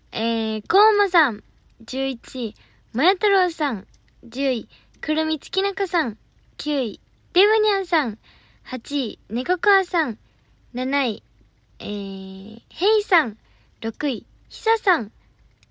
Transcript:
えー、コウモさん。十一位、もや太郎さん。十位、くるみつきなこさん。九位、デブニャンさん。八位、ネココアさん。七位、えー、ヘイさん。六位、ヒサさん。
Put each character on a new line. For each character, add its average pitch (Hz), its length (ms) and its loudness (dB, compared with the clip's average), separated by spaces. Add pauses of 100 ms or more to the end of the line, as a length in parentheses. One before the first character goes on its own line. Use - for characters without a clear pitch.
(120)
え - 60 -6 (400)
ー、 - 100 -10
コ 370 80 2 (140)
ウ 415 80 4
モ 403 100 2
さ 311 220 4
ん。 202 120 -10 (380)
十 262 260 -4
一 247 420 -6
位、 214 60 -10 (380)
も 233 100 -2
や 349 100 4
太 403 180 0
郎 370 200 4
さ 294 220 -2
ん。 190 140 -6 (360)
十 254 300 -2
位、 220 160 -4 (320)
く 302 140 -2
る 311 100 0
み 311 160 -2
つ - 100 -14
き 381 120 -2
な 392 120 -2
こ 392 120 -2
さ 330 180 0
ん。 220 140 -6 (400)
九 294 200 -2
位、 233 220 -4 (320)
デ 392 140 4
ブ 440 120 4
ニ 427 120 2
ャ 392 100 0
ン 359 60 -6
さ 302 200 0
ん。 214 120 -6 (440)
八 262 500 -6
位、 - 60 -16 (120)
ネ 240 140 -2
コ 359 120 2
コ 403 160 2
ア 381 120 4
さ 330 220 0
ん。 220 120 -6 (560)
七 262 320 0
位、 214 160 -4 (560)
え - 60 -14
ー、 196 840 -10
ヘ 427 320 2
イ - 20 0
さ 330 220 2
ん。 214 140 -8 (420)
六 226 300 -4
位、 226 160 -6 (240)
ヒ - 120 -16
サ 453 140 4
さ 370 220 2
ん。 208 120 -6 (600)